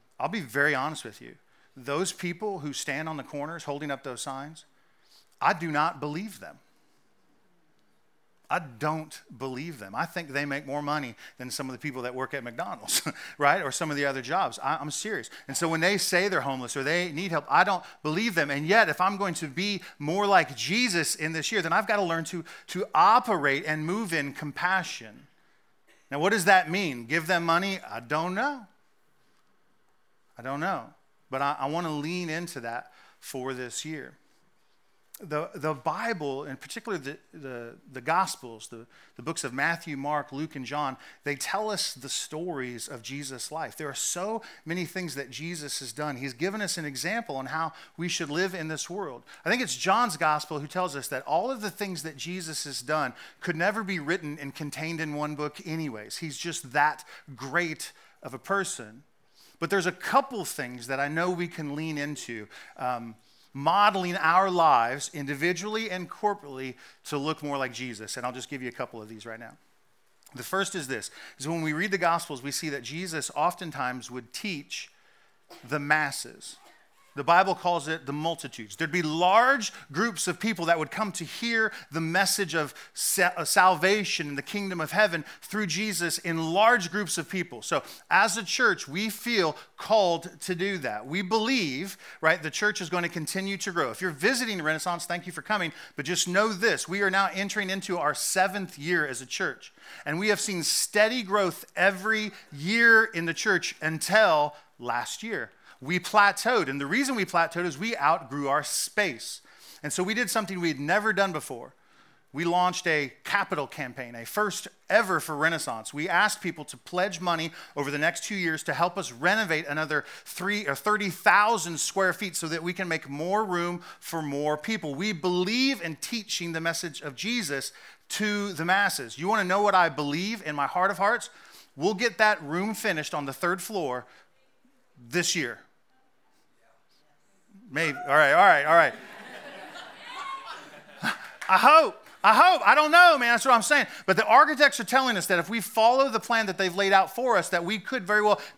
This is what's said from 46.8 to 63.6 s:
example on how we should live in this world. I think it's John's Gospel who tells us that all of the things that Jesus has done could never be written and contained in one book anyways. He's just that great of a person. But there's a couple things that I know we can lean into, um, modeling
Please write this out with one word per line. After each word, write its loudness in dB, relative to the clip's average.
example -6
on -6
how -4
we -4
should -4
live 0
in -8
this -6
world. -8
I 0
think 2
it's -4
John's 2
Gospel 0
who -8
tells -4
us -8
that -6
all 0
of -6
the -6
things -8
that -12
Jesus -8
has -8
done -2
could -4
never 0
be -2
written -4
and -10
contained -6
in -4
one -4
book -6
anyways. -6
He's -10
just -8
that 2
great -4
of -12
a -12
person. -6
But -2
there's 2
a 0
couple 0
things -8
that -2
I -2
know 0
we -2
can -8
lean -6
into, -8
um, -6
modeling 2